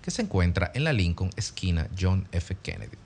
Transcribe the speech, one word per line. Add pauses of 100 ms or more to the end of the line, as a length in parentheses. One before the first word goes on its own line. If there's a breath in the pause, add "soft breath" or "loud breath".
que
se
encuentra
en
la
Lincoln,
esquina (120)
John
F.
Kennedy.